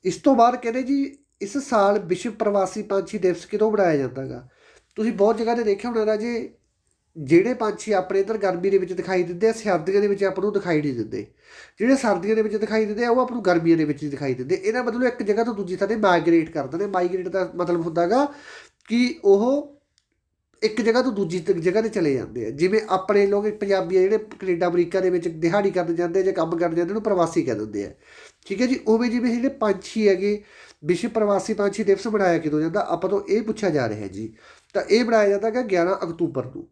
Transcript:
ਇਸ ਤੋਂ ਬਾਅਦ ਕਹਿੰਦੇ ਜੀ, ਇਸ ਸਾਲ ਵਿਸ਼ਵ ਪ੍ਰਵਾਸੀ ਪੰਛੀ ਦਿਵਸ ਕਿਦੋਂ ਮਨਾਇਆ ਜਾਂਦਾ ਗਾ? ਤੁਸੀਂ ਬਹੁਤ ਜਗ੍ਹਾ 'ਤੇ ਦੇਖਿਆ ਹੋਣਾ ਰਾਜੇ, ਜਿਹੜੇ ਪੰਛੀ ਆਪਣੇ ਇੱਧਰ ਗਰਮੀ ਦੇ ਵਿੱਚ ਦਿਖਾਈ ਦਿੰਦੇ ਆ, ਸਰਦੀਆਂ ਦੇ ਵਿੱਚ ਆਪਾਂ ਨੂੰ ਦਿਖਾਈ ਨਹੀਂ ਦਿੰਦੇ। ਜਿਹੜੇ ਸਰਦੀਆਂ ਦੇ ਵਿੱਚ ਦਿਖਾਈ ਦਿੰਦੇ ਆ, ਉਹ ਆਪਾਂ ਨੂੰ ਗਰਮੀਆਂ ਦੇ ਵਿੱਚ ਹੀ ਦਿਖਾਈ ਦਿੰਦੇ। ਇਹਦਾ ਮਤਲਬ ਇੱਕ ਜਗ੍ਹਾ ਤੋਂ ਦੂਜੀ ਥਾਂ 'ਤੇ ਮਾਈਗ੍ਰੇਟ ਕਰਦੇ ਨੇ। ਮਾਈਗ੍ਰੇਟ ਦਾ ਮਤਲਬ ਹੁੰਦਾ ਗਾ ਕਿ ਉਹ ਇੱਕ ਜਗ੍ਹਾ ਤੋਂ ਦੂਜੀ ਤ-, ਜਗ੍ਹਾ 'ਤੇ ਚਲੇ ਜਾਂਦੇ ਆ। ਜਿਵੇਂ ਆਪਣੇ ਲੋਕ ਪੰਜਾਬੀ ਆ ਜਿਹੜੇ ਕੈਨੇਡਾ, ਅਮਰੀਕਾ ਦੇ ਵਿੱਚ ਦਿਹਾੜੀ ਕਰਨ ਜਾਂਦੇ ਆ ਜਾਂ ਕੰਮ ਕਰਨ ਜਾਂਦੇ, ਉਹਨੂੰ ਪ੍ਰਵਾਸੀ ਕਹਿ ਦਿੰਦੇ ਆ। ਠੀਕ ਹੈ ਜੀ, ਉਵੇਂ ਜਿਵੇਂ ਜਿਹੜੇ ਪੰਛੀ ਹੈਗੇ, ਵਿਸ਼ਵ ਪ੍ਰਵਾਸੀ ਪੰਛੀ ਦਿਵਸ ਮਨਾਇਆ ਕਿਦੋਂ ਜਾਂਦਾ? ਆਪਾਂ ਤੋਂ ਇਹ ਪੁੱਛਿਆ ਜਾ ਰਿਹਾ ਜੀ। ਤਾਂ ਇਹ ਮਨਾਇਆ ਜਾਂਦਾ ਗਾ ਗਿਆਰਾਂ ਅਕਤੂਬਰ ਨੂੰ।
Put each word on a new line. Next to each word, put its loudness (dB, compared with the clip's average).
ਇਸ 0
ਤੋਂ 4
ਬਾਅਦ 6
ਕਹਿੰਦੇ -6
ਜੀ, -2
ਇਸ -6
ਸਾਲ 2
ਵਿਸ਼ਵ -4
ਪ੍ਰਵਾਸੀ -2
ਪੰਛੀ -4
ਦਿਵਸ 0
ਕਿਦੋਂ 0
ਮਨਾਇਆ 4
ਜਾਂਦਾ -4
ਗਾ? -12
ਤੁਸੀਂ -2
ਬਹੁਤ 4
ਜਗ੍ਹਾ 0
'ਤੇ -2
ਦੇਖਿਆ -2
ਹੋਣਾ 0
ਰਾਜੇ, -2
ਜਿਹੜੇ 4
ਪੰਛੀ -4
ਆਪਣੇ 0
ਇੱਧਰ -2
ਗਰਮੀ 0
ਦੇ 4
ਵਿੱਚ 0
ਦਿਖਾਈ -2
ਦਿੰਦੇ 0
ਆ, 2
ਸਰਦੀਆਂ 0
ਦੇ 2
ਵਿੱਚ 0
ਆਪਾਂ -2
ਨੂੰ 0
ਦਿਖਾਈ 0
ਨਹੀਂ -2
ਦਿੰਦੇ। -8
ਜਿਹੜੇ 4
ਸਰਦੀਆਂ 0
ਦੇ 2
ਵਿੱਚ -2
ਦਿਖਾਈ 0
ਦਿੰਦੇ -2
ਆ, 0
ਉਹ 4
ਆਪਾਂ -2
ਨੂੰ -6
ਗਰਮੀਆਂ 4
ਦੇ 2
ਵਿੱਚ -4
ਹੀ -6
ਦਿਖਾਈ -4
ਦਿੰਦੇ। -2
ਇਹਦਾ -2
ਮਤਲਬ -2
ਇੱਕ -2
ਜਗ੍ਹਾ 0
ਤੋਂ -2
ਦੂਜੀ -6
ਥਾਂ -2
'ਤੇ 0
ਮਾਈਗ੍ਰੇਟ 4
ਕਰਦੇ -6
ਨੇ। -2
ਮਾਈਗ੍ਰੇਟ -2
ਦਾ -4
ਮਤਲਬ 0
ਹੁੰਦਾ 0
ਗਾ 2
ਕਿ -2
ਉਹ 4
ਇੱਕ 0
ਜਗ੍ਹਾ 4
ਤੋਂ 0
ਦੂਜੀ -2
ਤ-, -2
ਜਗ੍ਹਾ 0
'ਤੇ -4
ਚਲੇ 0
ਜਾਂਦੇ -4
ਆ। -6
ਜਿਵੇਂ 0
ਆਪਣੇ 2
ਲੋਕ 0
ਪੰਜਾਬੀ 0
ਆ 6
ਜਿਹੜੇ 2
ਕੈਨੇਡਾ, -2
ਅਮਰੀਕਾ 0
ਦੇ 2
ਵਿੱਚ 0
ਦਿਹਾੜੀ 0
ਕਰਨ -2
ਜਾਂਦੇ 0
ਆ 0
ਜਾਂ 0
ਕੰਮ -2
ਕਰਨ 0
ਜਾਂਦੇ, 0
ਉਹਨੂੰ -4
ਪ੍ਰਵਾਸੀ 0
ਕਹਿ -2
ਦਿੰਦੇ -6
ਆ। -14
ਠੀਕ -4
ਹੈ 2
ਜੀ, -2
ਉਵੇਂ 2
ਜਿਵੇਂ 0
ਜਿਹੜੇ 0
ਪੰਛੀ 0
ਹੈਗੇ, 2
ਵਿਸ਼ਵ 0
ਪ੍ਰਵਾਸੀ 0
ਪੰਛੀ -2
ਦਿਵਸ 2
ਮਨਾਇਆ 2
ਕਿਦੋਂ 0
ਜਾਂਦਾ? -2
ਆਪਾਂ -2
ਤੋਂ 0
ਇਹ 2
ਪੁੱਛਿਆ -2
ਜਾ 0
ਰਿਹਾ -6
ਜੀ। -12
ਤਾਂ 0
ਇਹ 4
ਮਨਾਇਆ 4
ਜਾਂਦਾ 0
ਗਾ -2
ਗਿਆਰਾਂ 0
ਅਕਤੂਬਰ -4
ਨੂੰ। -16